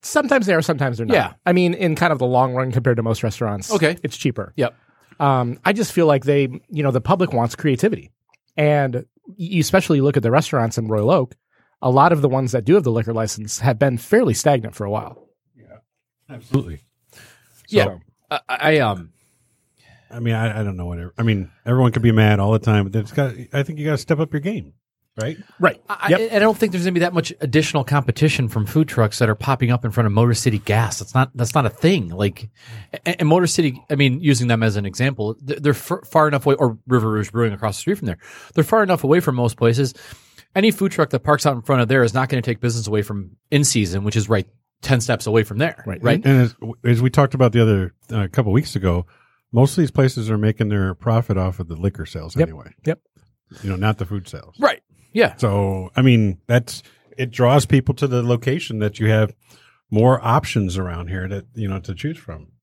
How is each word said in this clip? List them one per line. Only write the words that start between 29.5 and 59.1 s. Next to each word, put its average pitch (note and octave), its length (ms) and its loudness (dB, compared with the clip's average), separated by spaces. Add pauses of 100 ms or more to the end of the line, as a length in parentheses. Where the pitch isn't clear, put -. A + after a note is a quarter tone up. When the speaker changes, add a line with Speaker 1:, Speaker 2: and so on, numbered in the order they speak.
Speaker 2:
up B2 140 0
in A2+ 60 -2
front A2+ 160 0
of G2+ 60 0
Motor A#2 200 4
City A2 260 0
Gas. A2 400 -2
That's - 160 -14
not, C3 180 0
that's A#2+ 220 -4
not C#3+ 100 2
a G#2+ 40 0
thing. D#3 400 0
Like, G2+ 400 -4 (560)
and, - 160 -2
and D#3+ 80 0
Motor F3 180 4
City, D#3 420 -2
I D3+ 60 -2
mean, C#3 240 0
using B2+ 300 2
them A2+ 140 2
as G#2+ 120 0
an G2+ 100 -4
example, A2 500 -4
th-, C#3 260 -10
they're D3 100 2
f-, - 400 -4
far D#3 160 4
enough D3 180 -2
away, C#3 100 4
or A#2 220 0 (100)
River A#2+ 220 2
Rouge G#2+ 220 -4
Brewing A#2 220 0
across G2+ 240 -4
the - 40 -12
street G3+ 160 -4
from C#3+ 100 -8
there. F2+ 100 -6 (360)
They're D#3 120 2
far A3 180 2
enough F3+ 220 0
away D#3+ 160 4
from C3+ 140 -2
most A#2+ 200 0
places. A#2+ 380 0 (600)
Any G#3 180 4
food F#3+ 200 -2
truck D#3 200 0
that C3 100 -2
parks D3 240 0
out C#3 100 2
in A#2 60 -8
front C3 220 2
of A2 40 -2
there C3 160 4
is A2+ 100 0
not C3 140 0
gonna B2+ 140 -2
take A2+ 180 -4
business A2+ 260 -2
away G#2 160 -2
from G2 360 -10 (120)
in D3 140 2
season, G2 400 0
which G#2 140 -2
is G2+ 100 0
right G#2 180 0 (360)
ten C3 180 2
steps B2+ 260 -4
away A2 180 2
from G#2 160 -6
there. D#3+ 280 -2
Speaker 1:
Right. F#2+ 160 -10
Speaker 2:
Right. C#3 220 2
Speaker 3:
And C3+ 160 6
as, A#2+ 140 0 (280)
as A#2+ 180 2
we B2+ 80 2
talked C3+ 240 2
about C3 200 2
the A#2 80 4
other, G2+ 320 2 (180)
uh, G#2+ 180 -2
couple G#2+ 220 -2
weeks C3 240 0
ago, F2+ 300 0 (480)
most C3 240 4
of F#3 40 2
these C#3+ 100 0
places B2 400 0
are A2 60 0
making G#2+ 320 0
their F#2+ 260 0
profit A2+ 420 0
off F#2 220 -2
of F2 80 -8
the E2 80 -10
liquor F2 300 -4
sales F2+ 320 -12
Speaker 1:
Yep. E3 100 2
Speaker 3:
anyway. E3 260 -16 (120)
Speaker 1:
Yep. D#3 160 -4 (640)
Speaker 3:
You G2+ 80 -6
know, F#2+ 40 -2
not G#2 220 0
the F#2+ 80 -6
food F#2+ 240 -10
sales. - 300 -18
Speaker 2:
Right. C4 220 0 (300)
Yeah. A3 240 0
Speaker 3:
So, G2 580 -2
I B2 80 0
mean, A2+ 360 4 (100)
that's, A#2 360 0 (340)
it B2+ 140 -6
draws C3 340 4
people C3+ 300 2
to D3 120 -2
the B2 160 0
location A#2+ 560 -2
that G#2+ 180 -2
you A2 120 0
have G#2+ 260 2 (540)